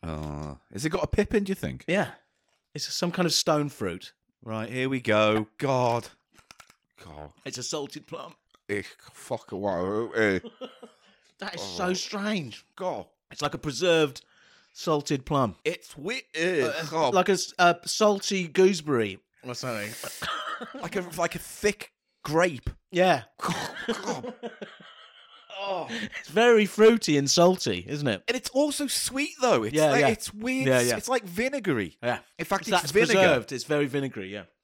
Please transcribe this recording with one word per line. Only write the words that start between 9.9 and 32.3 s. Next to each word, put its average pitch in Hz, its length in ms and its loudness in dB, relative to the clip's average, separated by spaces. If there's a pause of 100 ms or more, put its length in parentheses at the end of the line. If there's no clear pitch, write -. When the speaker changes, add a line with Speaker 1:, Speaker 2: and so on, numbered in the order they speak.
Speaker 1:
Eh. 104 300 4
Speaker 2:
<laughs> - 40 -14 (920)
That 190 160 -12
is 156 80 -10
Speaker 1:
Oh. 95 120 -10
Speaker 2:
so 180 180 0
strange. 196 680 -6 (120)
Speaker 1:
God. 156 300 -6 (240)
Speaker 2:
It's - 120 -10
like 147 120 -2
a 156 40 -8
preserved 156 640 2 (500)
salted 147 540 -2
plum. 131 380 0
Speaker 1:
It's - 300 -6
wi-, 214 280 -6 (100)
eh, 165 320 2
Speaker 2:
Uh, 151 240 -2
Speaker 1:
God. 160 240 0
Speaker 2:
like 185 160 4
a 202 40 4
s-, - 260 -2
a 175 260 6
salty 196 640 2
gooseberry 147 720 4 (240)
or 123 120 -10
something. 110 360 -8 (440)
<laughs> - 460 -10
Speaker 1:
Like 170 160 -10
a, 185 80 -4 (140)
like 170 160 -2
a 170 60 -8
thick - 520 -4 (300)
grape. 156 480 0 (220)
Speaker 2:
Yeah. 175 300 4 (160)
Speaker 1:
God, - 320 -4 (340)
God. 233 340 -8
Speaker 2:
<laughs> 226 120 -10 (1160)
Oh. 175 220 -4 (320)
It's - 80 -18
very 214 380 6
fruity 214 500 6
and 139 140 2
salty, 170 580 4
isn't 147 180 -4
it? 101 220 0
Speaker 1:
And 240 80 -2
it's - 140 -8
also 285 360 0
sweet, 277 440 -4 (100)
though. 208 220 4
It's 110 120 -4
Speaker 2:
Yeah, 156 180 4
Speaker 1:
like, - 80 4
Speaker 2:
yeah. 139 80 4
Speaker 1:
it's - 260 -4
weird. 254 320 -2
Speaker 2:
Yeah, 127 140 6
yeah. 120 160 2
Speaker 1:
It's - 120 -8
like 247 160 0
vinegary. 185 800 -2
Speaker 2:
Yeah. 120 160 -2 (200)